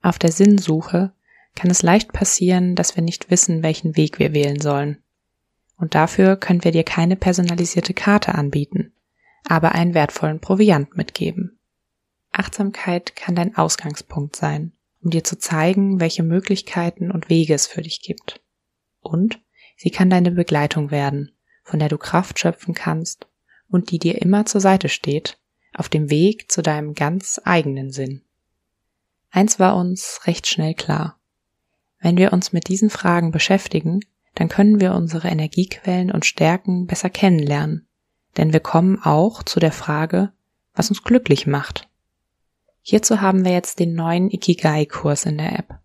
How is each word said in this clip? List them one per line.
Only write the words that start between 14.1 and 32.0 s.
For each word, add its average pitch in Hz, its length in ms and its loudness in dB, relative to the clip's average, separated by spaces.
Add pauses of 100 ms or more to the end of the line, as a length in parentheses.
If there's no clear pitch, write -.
sein, 151 380 -6 (300)
um 170 80 -2
dir 165 120 0
zu - 160 -8
zeigen, 185 600 0
welche 165 220 -2
Möglichkeiten 170 880 -2
und 170 180 -6
Wege 160 260 4
es 139 120 -2
für - 160 -10
dich 160 200 -12
gibt. - 380 -12 (600)
Und 180 400 -2 (360)
sie - 140 -2
kann 185 200 2
deine 175 220 4
Begleitung 151 580 0
werden, 143 420 -4 (300)
von - 160 -4
der 151 100 2
du 147 100 -2
Kraft - 400 -2
schöpfen 170 360 -4
kannst - 540 -6 (400)
und 180 220 0
die 170 80 -2
dir - 220 0
immer 202 260 2
zur 202 140 0
Seite 190 280 4
steht, - 500 -4 (360)
auf - 140 -8
dem 151 220 -2
Weg 180 400 2
zu 170 120 -2
deinem 151 320 -4
ganz 160 500 -4
eigenen 139 460 0
Sinn. 135 320 -8 (1120)
Eins 202 240 2
war 185 180 4
uns 180 500 -4
recht - 200 -2
schnell 160 280 -2
klar. 156 440 -6 (840)